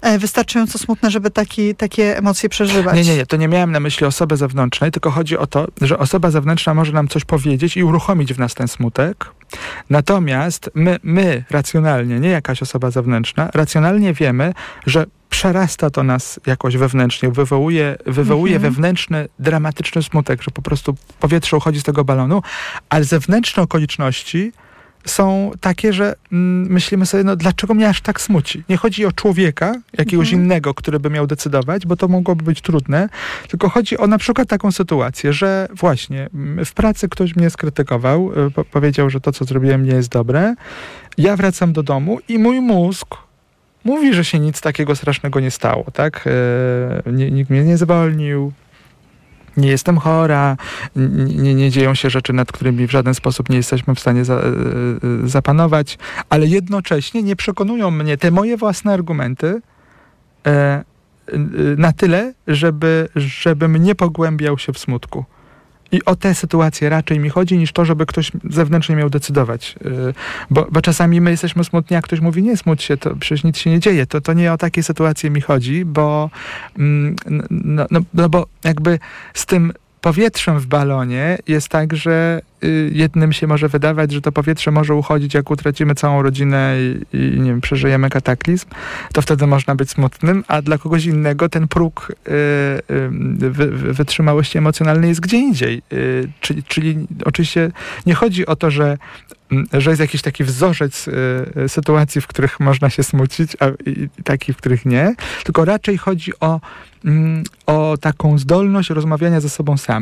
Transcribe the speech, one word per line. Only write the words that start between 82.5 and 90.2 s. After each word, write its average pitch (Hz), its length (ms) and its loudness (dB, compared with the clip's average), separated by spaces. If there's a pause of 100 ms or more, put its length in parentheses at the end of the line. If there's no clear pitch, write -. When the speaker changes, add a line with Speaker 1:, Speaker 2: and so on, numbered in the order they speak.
Speaker 2:
y, 156 300 0
jednym 156 400 2
się 156 140 -2
może 151 220 2
wydawać, 151 420 0
że 143 100 -4
to 147 100 -2
powietrze 151 400 0
może 151 240 2
uchodzić, 143 380 0
jak 143 180 0
utracimy 147 440 0
całą 143 260 2
rodzinę 135 540 2 (380)
i, 131 40 -2
i, 131 240 2
nie 127 80 2
wiem, 120 120 0
przeżyjemy 135 480 2
kataklizm, 135 560 0 (480)
to 151 80 2
wtedy 143 260 2
można 139 280 2
być 135 140 0
smutnym, 160 580 0